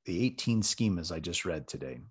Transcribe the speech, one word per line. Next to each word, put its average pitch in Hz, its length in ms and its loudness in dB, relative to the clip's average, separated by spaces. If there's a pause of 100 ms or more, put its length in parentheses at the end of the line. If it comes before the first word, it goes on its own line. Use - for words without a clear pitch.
the 92 180 2
eighteen 120 380 2
schemas 90 500 2
I 82 80 -2
just 82 240 -2
read 78 240 -2
today. 71 320 -8 (100)